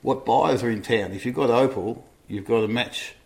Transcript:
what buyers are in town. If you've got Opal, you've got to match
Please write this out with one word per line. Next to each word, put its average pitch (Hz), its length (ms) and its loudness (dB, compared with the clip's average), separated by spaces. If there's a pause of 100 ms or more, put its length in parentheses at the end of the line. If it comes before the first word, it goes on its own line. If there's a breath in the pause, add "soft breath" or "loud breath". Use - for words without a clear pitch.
what - 240 -2
buyers 117 380 2
are 120 80 0
in 104 100 -4
town. 98 320 0
If 98 120 -10
you've 127 100 -4
got 139 160 2
Opal, 117 560 0 (200)
you've 98 180 -8
got 113 160 2
to 107 60 0
match - 460 -4 (120)